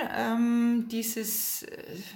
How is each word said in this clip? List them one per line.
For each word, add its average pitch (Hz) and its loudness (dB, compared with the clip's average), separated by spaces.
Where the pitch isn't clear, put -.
Ähm, 233 4
dieses, - -2
äh, - -12